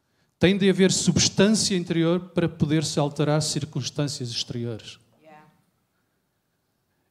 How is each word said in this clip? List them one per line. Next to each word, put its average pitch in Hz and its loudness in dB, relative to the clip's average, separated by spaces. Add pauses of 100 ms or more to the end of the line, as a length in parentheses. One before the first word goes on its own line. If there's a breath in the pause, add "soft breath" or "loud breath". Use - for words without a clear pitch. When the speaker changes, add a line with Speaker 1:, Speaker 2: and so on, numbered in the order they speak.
(380)
Speaker 1:
Tem 185 4
de 196 2
haver 185 4
substância 190 2
interior 170 0
para 170 0
poder-se 156 -2
alterar 147 0
circunstâncias 143 -6
exteriores. 117 -10 (240)
Speaker 2:
Yeah. 151 -20 (1600)